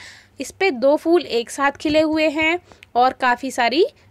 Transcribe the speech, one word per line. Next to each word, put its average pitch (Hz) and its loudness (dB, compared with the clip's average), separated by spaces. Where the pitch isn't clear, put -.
इस 262 -12
पे 381 -2
दो 269 2
फूल 330 0
एक 233 -4
साथ 277 -2
खिले 302 0
हुए 311 0
हैं 320 -2
और 247 4
काफ़ी 247 -2
सारी 254 0